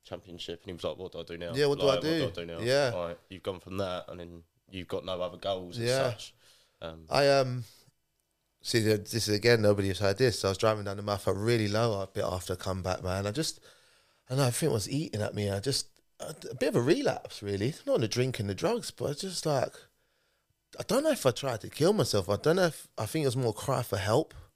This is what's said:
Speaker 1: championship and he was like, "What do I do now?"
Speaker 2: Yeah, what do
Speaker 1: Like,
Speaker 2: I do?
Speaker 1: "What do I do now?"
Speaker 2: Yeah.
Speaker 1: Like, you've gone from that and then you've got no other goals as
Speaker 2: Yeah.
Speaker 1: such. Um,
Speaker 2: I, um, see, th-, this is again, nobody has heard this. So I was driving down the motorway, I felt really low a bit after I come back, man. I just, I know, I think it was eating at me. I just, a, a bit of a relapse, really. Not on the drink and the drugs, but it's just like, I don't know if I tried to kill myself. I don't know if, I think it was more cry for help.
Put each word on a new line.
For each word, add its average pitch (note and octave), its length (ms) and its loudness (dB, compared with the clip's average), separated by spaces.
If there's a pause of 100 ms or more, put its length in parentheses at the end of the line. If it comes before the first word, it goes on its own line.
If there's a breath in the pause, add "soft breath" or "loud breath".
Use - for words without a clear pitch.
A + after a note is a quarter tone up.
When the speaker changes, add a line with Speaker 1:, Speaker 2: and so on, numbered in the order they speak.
Speaker 1:
championship F2 540 -12
and - 60 -16
he F#2+ 60 -10
was E2 100 -12
like, D#2 160 -4
"What F#2 140 -10
do E2+ 60 -10
I E2+ 40 -10
do E2+ 120 -10
now?" E2+ 200 -8
Speaker 2:
Yeah, C#3+ 100 2
what C#3+ 140 2
do C#3+ 60 2
Speaker 1:
Like, C3+ 120 4
Speaker 2:
I B2+ 40 -2
do? D#3+ 240 0
Speaker 1:
"What F2+ 100 -6
do F2+ 60 -8
I E2+ 40 -8
do E2+ 80 -10
now?" E2 100 -8
Speaker 2:
Yeah. C3 300 2
Speaker 1:
Like, F2 240 -6 (100)
you've F#2+ 140 -14
gone F#2+ 180 -6
from F#2 180 -10
that F2+ 300 -2
and F2 120 -12
then E2+ 240 -16 (260)
you've F#2 180 -10
got F#2+ 160 -6
no F2+ 160 -4
other F2+ 180 -6
goals F#2+ 420 -6
as A#2 100 -2
Speaker 2:
Yeah. C3 220 0
Speaker 1:
such. - 240 -12 (440 soft breath)
Um, E2 300 -12
Speaker 2:
I, C#3 200 4
um, B2+ 340 2 (960 loud breath)
see, A2+ 220 2
th-, G#2 260 2
this A2 180 -2
is - 20 -2
again, G#2+ 340 6
nobody G2+ 240 6
has F#2 100 0
heard G2 220 2
this. B2+ 200 4
So G2+ 80 0
I G2 40 4
was F#2 80 -2
driving G#2+ 240 2
down G2+ 140 -6
the G2+ 60 -8
motorway, G2+ 120 0
I - 20 -4
felt F#2+ 200 0
really A2 300 2
low G#2+ 340 2
a F#2+ 40 -4
bit - 180 -4
after F#2 300 -2
I - 20 0
come F#2 280 -6
back, F#2 200 -2
man. F#2+ 220 -2
I G#2 60 -2
just, D3+ 280 -4 (680 soft breath)
I B2+ 60 -4
know, C#3 80 2
I B2 80 4
think D3 180 0
it B2+ 40 2
was G#2 140 -2
eating C3+ 360 -2
at G#2 100 -4
me. G2+ 160 0
I G2 100 0
just, C3 280 -2 (320)
a, D3 160 -12 (160)
a - 40 -8
bit C4+ 140 2
of A#3+ 60 -2
a C3+ 60 4
relapse, F3+ 600 0
really. G2+ 320 0 (140)
Not C#4 80 2
on F3 60 2
the A2+ 60 2
drink B2+ 320 0
and G3 80 -2
the G3+ 60 -2
drugs, F#3+ 380 -2
but - 180 -8
it's D3 120 -6
just F#3+ 260 -6
like, C#3 260 0 (1040)
I A#2+ 40 -4
don't B3 180 2
know D#4 100 4
if A#3 140 0
I B2+ 60 6
tried B2 300 -4
to A#2 80 -10
kill E3+ 240 4
myself. A2+ 360 2
I G2+ 60 4
don't D#3 220 4
know F#3 100 6
if, - 280 -6
I A2 120 -2
think D#3+ 160 -2
it C#3 60 4
was A#2 80 -2
more A#2+ 180 2
cry C3 260 -2
for A#2 160 -2
help. G#2 380 2 (200)